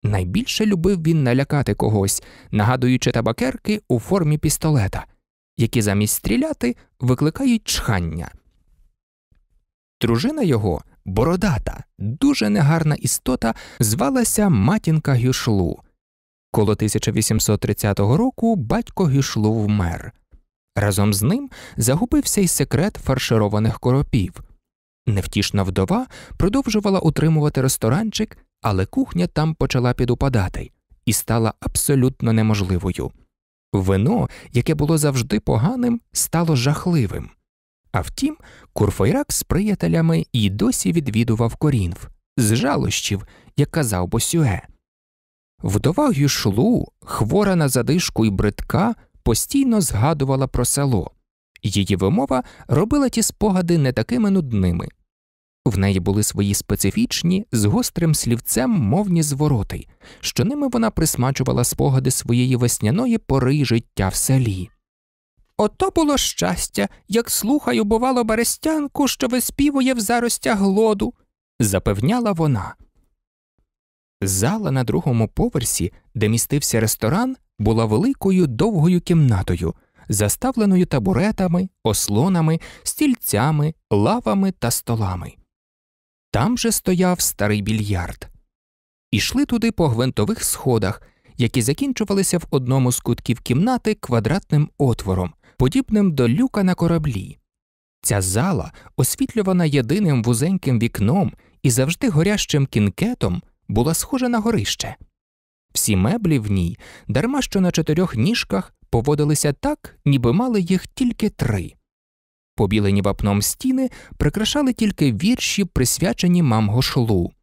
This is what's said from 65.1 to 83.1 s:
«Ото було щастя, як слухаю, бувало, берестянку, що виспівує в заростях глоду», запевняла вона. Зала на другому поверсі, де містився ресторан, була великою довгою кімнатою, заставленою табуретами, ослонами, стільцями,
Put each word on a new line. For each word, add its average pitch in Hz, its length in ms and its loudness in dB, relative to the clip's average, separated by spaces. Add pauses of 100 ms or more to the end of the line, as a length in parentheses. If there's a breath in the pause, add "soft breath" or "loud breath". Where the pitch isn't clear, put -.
«Ото 214 340 -2
було 294 260 2
щастя, - 720 -4 (200 soft breath)
як 226 220 -2
слухаю, 247 540 0
бувало, 240 400 0
берестянку, 269 840 -2
що - 200 -4
виспівує 262 640 0
в 233 60 -4
заростях 233 580 -2
глоду», 208 560 2 (460)
запевняла 117 720 0
вона. 151 420 -2 (1500)
Зала 123 500 0
на 131 140 0
другому 117 440 0
поверсі, - 640 -2 (220 soft breath)
де 107 140 0
містився 117 520 0
ресторан, 165 560 -2 (220)
була 113 260 2
великою 185 640 2
довгою 175 540 2
кімнатою, 95 720 2 (340 soft breath)
заставленою 185 800 2
табуретами, 190 800 0 (160)
ослонами, 160 760 0 (220 loud breath)
стільцями, 156 920 0 (160)